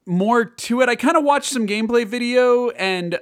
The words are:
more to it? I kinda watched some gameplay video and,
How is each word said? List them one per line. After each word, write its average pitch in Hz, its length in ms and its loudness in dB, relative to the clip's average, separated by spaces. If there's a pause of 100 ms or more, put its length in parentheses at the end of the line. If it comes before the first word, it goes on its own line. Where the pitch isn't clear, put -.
more 208 380 2
to - 380 -4
it? 247 60 4
I 240 60 0
kinda 294 260 2
watched 285 300 0
some 240 160 -2
gameplay 220 400 0
video 247 640 2
and, 180 520 -4